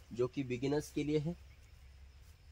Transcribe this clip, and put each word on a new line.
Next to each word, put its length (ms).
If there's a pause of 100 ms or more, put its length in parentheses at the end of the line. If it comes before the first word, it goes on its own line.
(140)
जो 140
कि 160
beginners 480
के 120
लिए 160
है, 320 (1000)